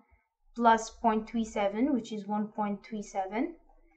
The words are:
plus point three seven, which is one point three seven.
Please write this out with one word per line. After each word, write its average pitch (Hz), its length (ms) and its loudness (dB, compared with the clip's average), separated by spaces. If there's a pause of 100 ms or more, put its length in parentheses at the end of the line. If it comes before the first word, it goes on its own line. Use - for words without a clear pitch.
(560)
plus 226 340 6
point 220 380 0
three 226 180 -2
seven, 220 480 0
which 226 180 -2
is 202 160 -8
one 208 200 -2
point 202 380 -6
three 214 160 -8
seven. 208 540 -4 (420)